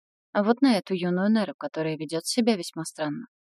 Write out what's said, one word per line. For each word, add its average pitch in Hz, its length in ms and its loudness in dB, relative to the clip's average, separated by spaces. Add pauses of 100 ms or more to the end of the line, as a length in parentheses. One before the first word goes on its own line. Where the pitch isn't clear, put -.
(320)
А 208 120 0
вот 233 180 2
на 254 160 6
эту 190 180 -2
юную 180 340 0
неру, 214 260 2
которая 160 420 -4
ведёт 156 280 -6
себя 233 300 2
весьма 165 300 -8
странно. 151 420 -6 (340)